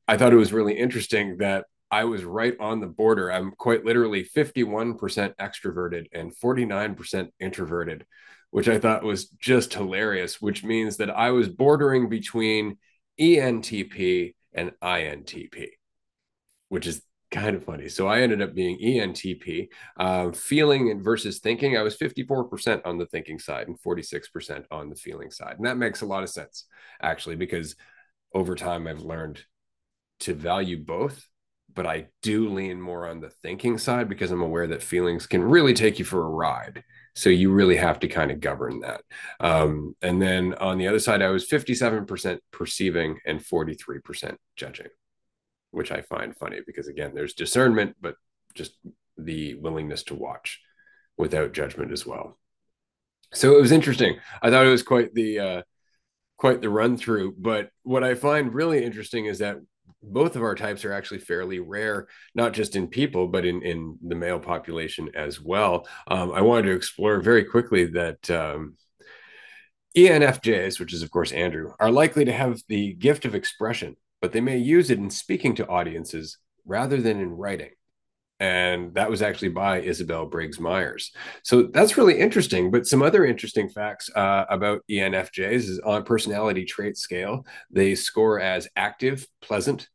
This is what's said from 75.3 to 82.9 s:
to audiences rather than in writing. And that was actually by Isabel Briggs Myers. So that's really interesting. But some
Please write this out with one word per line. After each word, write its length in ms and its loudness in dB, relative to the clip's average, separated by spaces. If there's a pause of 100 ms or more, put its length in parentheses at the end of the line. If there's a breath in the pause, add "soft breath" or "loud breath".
to 100 -4
audiences 720 -4 (260)
rather 360 -2
than 180 2
in 120 -4
writing. 400 -8 (680)
And 580 0
that 120 2
was 140 -2
actually 260 -2
by 320 0
Isabel 460 -4
Briggs 340 -8
Myers. 500 -2 (320 loud breath)
So 200 6
that's 340 4
really 240 8
interesting. 500 2
But 160 2
some 140 4